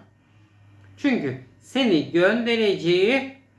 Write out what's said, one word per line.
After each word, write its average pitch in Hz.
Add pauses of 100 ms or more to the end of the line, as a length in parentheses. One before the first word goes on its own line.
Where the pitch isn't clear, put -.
(1000)
Çünkü 165 (200)
seni 190
göndereceği 208 (240)